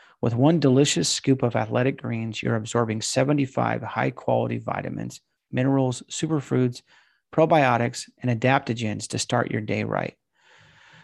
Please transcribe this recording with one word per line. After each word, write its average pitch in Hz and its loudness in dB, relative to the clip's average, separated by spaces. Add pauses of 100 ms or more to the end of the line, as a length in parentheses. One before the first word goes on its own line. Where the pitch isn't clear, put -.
(220)
With 117 0
one 151 4
delicious 143 4
scoop - 0
of 120 -2
Athletic 120 0
Greens, 113 -6
you're 120 0
absorbing 110 -2
seventy-five 127 0
high-quality 117 -2
vitamins, 110 -8 (320)
minerals, 131 0
superfoods, 127 -2 (500)
probiotics, 127 2 (120)
and 120 0
adaptogens 117 0
to 117 -6
start - 0
your 110 -2
day 107 -2
right. 50 -4 (880)